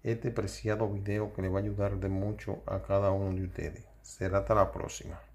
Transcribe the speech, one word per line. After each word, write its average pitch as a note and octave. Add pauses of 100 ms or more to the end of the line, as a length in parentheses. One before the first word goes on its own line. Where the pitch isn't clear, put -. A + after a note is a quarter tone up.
este A#2
preciado G#2+
video G2+
que G2
le F#2
va F#2+
a G2+
ayudar G2+
de G2
mucho G2
a G2
cada G2
uno F#2+
de F#2
ustedes. E2+ (180)
Será F#2+
hasta G#2+
la -
próxima. - (160)